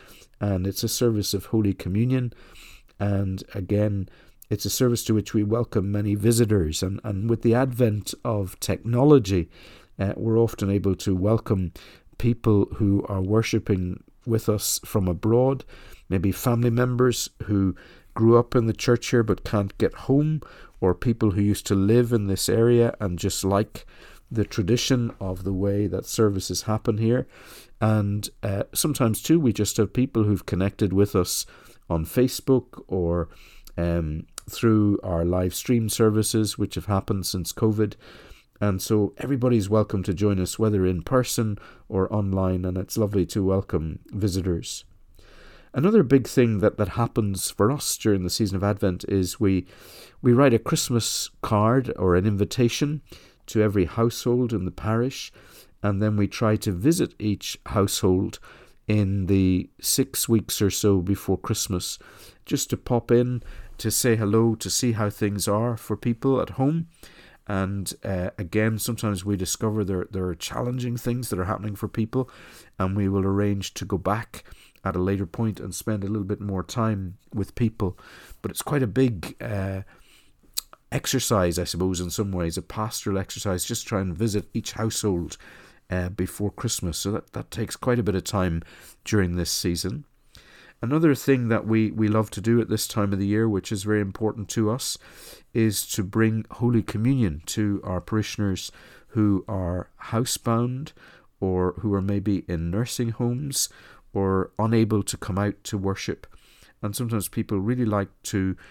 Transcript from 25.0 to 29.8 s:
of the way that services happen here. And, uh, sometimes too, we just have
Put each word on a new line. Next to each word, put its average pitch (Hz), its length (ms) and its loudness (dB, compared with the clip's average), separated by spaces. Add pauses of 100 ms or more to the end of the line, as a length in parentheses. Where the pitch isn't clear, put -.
of 95 240 -6
the 98 80 -2
way 101 340 0
that 92 200 -4
services 98 560 0
happen 110 360 -2
here. 117 280 2 (540)
And, 104 500 0 (120)
uh, 101 200 -2 (100)
sometimes 127 500 0
too, 165 180 4
we 127 120 4
just 101 240 -2
have 107 160 2